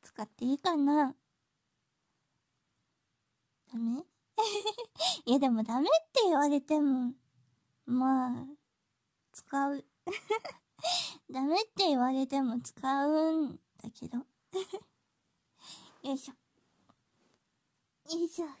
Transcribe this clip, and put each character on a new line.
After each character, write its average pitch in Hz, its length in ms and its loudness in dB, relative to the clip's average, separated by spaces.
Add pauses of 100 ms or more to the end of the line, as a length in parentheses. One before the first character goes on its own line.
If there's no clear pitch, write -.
使 - 200 -18
っ 214 60 -10
て - 160 -12
い 254 100 0
い 294 40 -6
か 349 180 0
な？ 285 380 4 (2500)
ダ 240 60 -8
メ？ 240 260 -4
<laughs> 427 1200 -4
い 233 80 0
や、 277 60 4
で 269 100 2
も 220 140 2
ダ 226 180 -2
メ 311 60 2
っ - 20 0 (240)
て 523 120 4
言 349 100 4
わ 285 140 4
れ 285 120 2
て 302 200 0
も、 262 340 0 (720)
ま 254 420 2
あ、 240 40 -4 (1000)
使 277 380 -2
う。 285 140 -6 (220)
<laughs> - 1200 -6
ダ 262 120 -6
メ 294 120 2
っ 381 100 4
て 392 240 0
言 277 100 4
わ 254 140 2
れ 269 140 0
て 277 160 -2
も 247 180 -2
使 277 460 -2
う 311 400 2
ん - 120 -10 (240)
だ 226 80 -12
け - 180 -16
ど。 240 100 -6 (340)
<laughs> - 1500 -14
よ 277 100 -4
い 262 60 -2
し - 120 -12
ょ。 - 40 -20 (1800)
よ 339 100 0
い 330 40 -4
し 339 140 -8
ょ。 320 40 -6 (140)